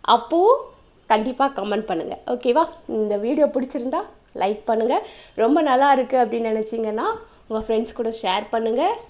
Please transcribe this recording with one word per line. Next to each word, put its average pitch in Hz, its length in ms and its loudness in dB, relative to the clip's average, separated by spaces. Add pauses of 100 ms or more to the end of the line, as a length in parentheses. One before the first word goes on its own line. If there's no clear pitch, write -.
அப்போ 349 580 4 (480)
கண்டிப்பா 247 480 0
கமெண்ட் 208 300 -2
பண்ணுங்க. 180 400 -4
ஓகேவா? 254 420 0 (200)
இந்த 214 300 -2
வீடியோ 269 280 2
பிடிச்சிருந்தா 269 560 -4 (340)
லைக் 208 300 -2
பண்ணுங்க. 226 360 0 (340)
ரொம்ப 277 260 4
நல்லா 277 300 4
இருக்கு 262 260 2
அப்படின்னு 233 320 0
நினைச்சீங்கன்னா 220 540 -2 (440)
உங்க 220 200 -4
ஃப்ரெண்ட்ஸ் 226 260 -2
கூட 226 280 -4
ஷேர் 196 280 -2
பண்ணுங்க. 240 460 0 (140)